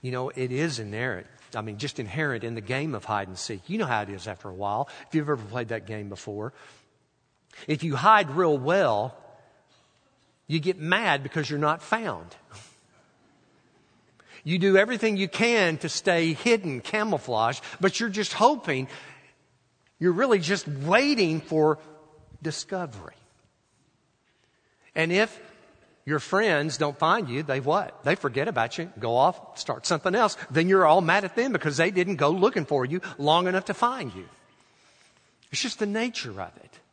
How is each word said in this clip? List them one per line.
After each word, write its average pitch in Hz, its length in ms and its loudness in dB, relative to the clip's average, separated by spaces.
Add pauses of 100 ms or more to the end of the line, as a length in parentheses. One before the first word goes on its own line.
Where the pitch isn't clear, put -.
You 131 100 -8
know, 127 180 -6
it 127 220 -6
is 135 280 -2
inherent, 107 480 -6 (280)
I 110 60 -4
mean, 107 160 -8
just 135 220 -8
inherent 123 440 -4
in 117 120 -6
the 113 60 -10
game 131 340 -4
of 101 80 -8
hide 101 240 -4
and 92 100 -14
seek. 101 320 -10
You 190 80 -4
know 220 80 -2
how 117 160 0
it 101 80 -8
is 98 180 -10
after 101 220 -12
a 92 40 -14
while, 101 360 -4 (180)
if - 80 -6
you've 151 140 -2
ever 147 80 0
played 113 320 -8
that 110 160 -8
game 104 240 -10
before. 107 440 -10 (1120)
If 151 160 -2
you 147 140 -2
hide 190 340 6
real 156 260 4
well, 127 560 2 (1300)
you 156 140 -2
get 180 180 -2
mad 170 440 0
because 139 260 -6
you're 147 100 -4
not 151 220 2
found. 123 520 -4 (2000)
You 170 120 0
do 190 200 6
everything 214 400 2
you 190 100 0
can 208 520 2
to 165 100 -4
stay 165 420 2
hidden, 180 480 0
camouflage, 127 800 0 (220)
but 185 180 0
you're 233 80 -2
just 202 240 -4
hoping, 190 560 2 (1120)
you're 175 140 4
really 220 260 4
just 180 260 -2
waiting 170 760 2
for 156 360 2 (640)
discovery. 151 720 -8 (1800)
And 165 160 0
if 208 260 0 (680)
your 147 140 0
friends 160 580 0
don't 147 200 -2
find 175 320 2
you, 131 140 -4
they 139 160 -2
what? 139 440 -2
They 156 120 2
forget 135 320 -2
about 120 300 -2
you, 175 200 -8
go 113 180 -2
off, 151 440 0
start 117 260 -6
something 180 300 0
else. 226 220 2 (120)
Then 165 200 2
you're 190 180 8
all 165 140 8
mad 185 240 2
at 175 100 -8
them 254 160 0
because 156 260 -2
they 165 140 4
didn't 185 240 0
go 147 160 4
looking 180 340 2
for 131 200 0
you 165 160 -4 (160)
long 156 300 2
enough 185 180 0
to 202 80 -6
find 220 420 -2
you. 92 120 -16 (1200)
It's - 100 -4
just - 180 -6
the 220 60 -2
nature 202 560 -6
of 85 160 -12
it. - 220 -20 (140)